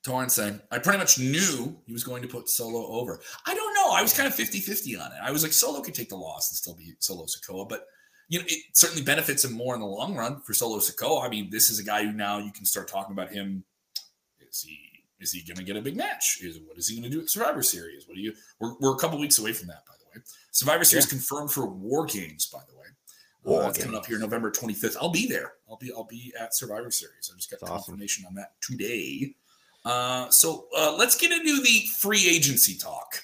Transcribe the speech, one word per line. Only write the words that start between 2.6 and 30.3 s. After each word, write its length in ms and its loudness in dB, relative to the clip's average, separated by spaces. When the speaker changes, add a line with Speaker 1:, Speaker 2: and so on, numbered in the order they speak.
Speaker 1:
over." 340 -6
I 80 -2
don't 200 -4
know. 160 6
I 120 4
was 100 4
kinda 180 2
fifty-fifty 680 -4
on 160 -10
it. 100 -16
I 100 -2
was 100 2
like, 100 2
Solo 300 4
could 120 -10
take 140 -6
the 80 -12
loss 340 -4
and 60 -8
still 180 -6
be 260 -20
Solo 260 -4
Sikoa, 420 -10
but, 180 -10
you 100 -2
know, 100 -6
it 140 -2
certainly 280 6
benefits 420 2
him 80 -4
more 220 -4
in 60 -6
the 60 -4
long 280 -4
run 280 -4
for 120 -8
Solo 240 2
Sikoa. 480 0
I 20 -4
mean, 220 -4
this 180 6
is 100 0
a 60 -4
guy 200 2
who 80 0
now 260 -2
you 140 -8
can 120 -18
start 240 0
talking 240 -6
about 200 -6
him. 320 -6
Is 220 -10
he, 160 -14
is 140 -4
he 100 -8
gonna 220 -10
get 120 -6
a 60 -6
big 140 -4
match? 460 -2
Is, 180 -10
what 180 -20
is 100 -2
he 80 -4
gonna 140 -8
do 100 -2
at 80 -6
Survivor 340 0
Series? 440 -2
What 80 -20
do 60 -10
you, 140 -6
we're, 180 -4
we're 160 6
a 40 -4
couple 200 0
weeks 200 4
away 140 -2
from 160 -8
that, 180 -18
by 120 -20
the 220 -20
way. 40 -20
Survivor 320 4
Series 220 8
Speaker 2:
Yeah. 120 -4
Speaker 1:
confirmed 340 -4
for 140 0
War 400 -2
Games, 400 -4
by 140 -14
the 80 -20
way. 80 -20
Speaker 2:
War 220 2
Speaker 1:
Uh, 60 0
it's 80 -4
coming 160 -4
Speaker 2:
Games. 100 -4
Speaker 1:
up 20 -12
here 120 -4
November 340 -2
twenty-fifth. 480 -2
I'll 100 0
be 160 0
there. 280 -4
I'll 80 -18
be, 160 -12
I'll 120 -10
be 340 -16
at 160 -6
Survivor 380 -4
Series. 400 -6
I 40 -20
just 140 -10
got 100 -12
Speaker 2:
That's 120 -10
awesome. 200 -6
Speaker 1:
confirmation 340 -6
on 100 -14
that 160 -12
today. 720 -6
Uh, 440 0
so, 380 6